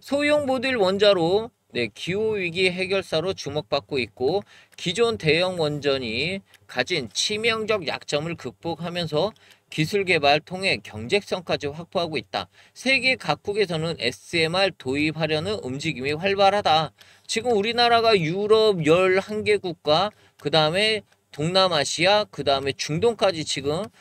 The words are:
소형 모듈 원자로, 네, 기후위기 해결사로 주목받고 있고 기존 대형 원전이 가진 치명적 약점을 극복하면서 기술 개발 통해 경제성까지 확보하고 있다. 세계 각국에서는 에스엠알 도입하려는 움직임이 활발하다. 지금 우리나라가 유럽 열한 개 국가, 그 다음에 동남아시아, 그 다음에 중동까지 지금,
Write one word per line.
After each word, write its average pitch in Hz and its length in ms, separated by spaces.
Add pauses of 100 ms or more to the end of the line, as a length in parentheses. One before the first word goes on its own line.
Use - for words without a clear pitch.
소형 294 460
모듈 262 300
원자로, 196 720 (220)
네, 120 200
기후위기 190 800
해결사로 185 640
주목받고 143 640
있고 135 460 (320)
기존 220 420
대형 170 420
원전이 143 800 (280)
가진 127 440
치명적 214 760
약점을 147 480
극복하면서 165 960 (380)
기술 190 340
개발 156 340
통해 180 460
경제성까지 170 840
확보하고 160 500
있다. 101 320 (260)
세계 262 420
각국에서는 170 840
에스엠알 170 800
도입하려는 156 840
움직임이 135 480
활발하다. 196 800 (340)
지금 233 260
우리나라가 226 640
유럽 196 680
열한 185 560
개 208 140
국가, 175 560 (280)
그 147 100
다음에 185 520 (300)
동남아시아, 180 1000
그 - 140
다음에 139 260
중동까지 175 760
지금, 147 400 (160)